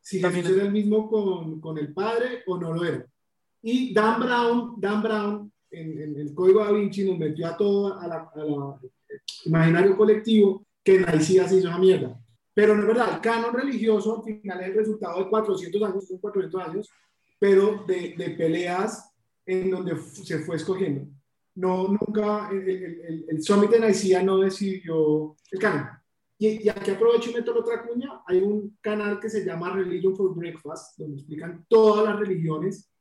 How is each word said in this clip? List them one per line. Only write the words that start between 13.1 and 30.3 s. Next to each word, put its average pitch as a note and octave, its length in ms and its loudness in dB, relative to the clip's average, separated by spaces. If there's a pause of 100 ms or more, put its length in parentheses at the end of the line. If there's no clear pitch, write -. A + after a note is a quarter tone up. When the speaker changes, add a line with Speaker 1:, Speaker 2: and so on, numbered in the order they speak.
Speaker 1:
el E3 80 -8
canon A3+ 320 0
religioso A3 640 0
al G#3+ 60 -10
final G3+ 380 -10
es F#3 80 -6
el G3 40 -6
resultado G3 500 -2
de F#3+ 60 -6
cuatrocientos G3+ 540 -2
años, G3 240 -4
son F#3 100 -10
cuatrocientos F#3 440 -6
años, F3+ 280 -8 (480)
pero G3 480 4
de, F3 320 -4
de E3+ 140 -6
peleas F3+ 840 -4 (320)
en F#3 240 -2
donde F3 240 -4
f-, - 320 -12
se D#3 140 -6
fue E3 160 -6
escogiendo. E3 520 -4 (480)
No, F#3 320 -2
nunca, G#3 640 -2
el, G3 100 -4
el, F#3 220 -4
el, E3+ 220 -12
el, D#3+ 220 -10
el D#3 160 -4
Summit G#3 260 4
de A#3 120 6
Nicea F#3+ 420 2
no F#3+ 160 2
decidió D#3+ 960 0 (160)
el F#3+ 80 -6
canon. F#3 300 -2 (480)
Y, G#3+ 280 0
y G#3 40 4
aquí G3+ 200 -2
aprovecho A#3 400 2
y A#3 60 -8
meto A#3+ 180 -4
la A#3 60 2
otra A#3 260 -4
cuña. A#3+ 400 -8
Hay F#3 140 2
un G#3 420 -2
canal G#3 380 -4
que A3 100 -6
se G#3+ 160 -4
llama F3 300 -6
Religion F#3+ 400 0
for F#3 200 0